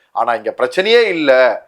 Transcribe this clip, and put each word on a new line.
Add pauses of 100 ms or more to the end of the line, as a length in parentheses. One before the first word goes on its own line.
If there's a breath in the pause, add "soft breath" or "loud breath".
(120)
ஆனா
இங்க
பிரச்சனையே
இல்ல